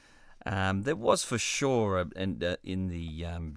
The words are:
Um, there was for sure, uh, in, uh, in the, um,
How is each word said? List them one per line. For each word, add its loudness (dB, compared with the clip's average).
Um, 2
there 0
was 4
for -2
sure, 2
uh, 0
in, -2
uh, 0
in -2
the, -6
um, -6